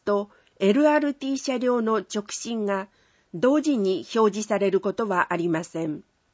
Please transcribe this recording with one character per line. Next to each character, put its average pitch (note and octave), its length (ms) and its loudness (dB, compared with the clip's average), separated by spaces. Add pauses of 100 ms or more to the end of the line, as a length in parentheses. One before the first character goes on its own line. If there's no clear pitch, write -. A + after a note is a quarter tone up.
と G3+ 240 -2 (300)
エ G3 140 4
ル D4 180 4
ア D4 40 4
ー D4+ 40 4
ル C#4+ 140 -2
テ C4+ 140 -10
ィ C4+ 60 -2
ー C4 40 -4
車 C4 200 -4
両 B3 240 0
の A3 160 0
直 G#3 340 -6
進 A3+ 340 -6
が G3 240 -4 (440)
同 C4 280 4
時 D4 160 2
に F#3+ 360 0
表 A3 200 4
示 G#3 140 -6
さ G3+ 120 0
れ G3 100 2
る F#3+ 120 2
こ G3+ 100 -2
と A3 160 -4
は F3+ 240 0
あ F3 60 -2
り E3+ 100 -2
ま E3 160 0
せ E3 220 -8
ん。 D3+ 180 -8 (300)